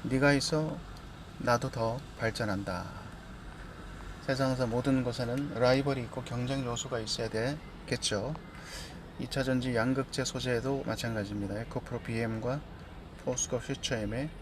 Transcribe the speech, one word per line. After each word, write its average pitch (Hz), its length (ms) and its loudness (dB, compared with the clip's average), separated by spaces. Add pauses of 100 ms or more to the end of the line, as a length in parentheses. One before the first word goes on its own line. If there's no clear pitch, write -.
네가 135 280 6
있어 156 480 2 (600)
나도 120 320 4
더 117 280 0 (180)
발전한다. 98 680 0 (1400)
세상에서 131 400 4
모든 127 380 4
것에는 123 520 0
라이벌이 131 480 6
있고 120 200 -6
경쟁 123 400 0
요소가 120 360 -2
있어야 110 280 0
되겠죠. 120 1040 0 (840)
이 127 100 -2
차 135 140 2
전지 127 320 2
양극재 131 480 2
소재도 127 600 0
마찬가지입니다. 104 760 -2
에코프로 120 360 -4
비엠과 113 600 -2 (640)
포스코 123 340 0
퓨처엠의 117 680 -2 (120)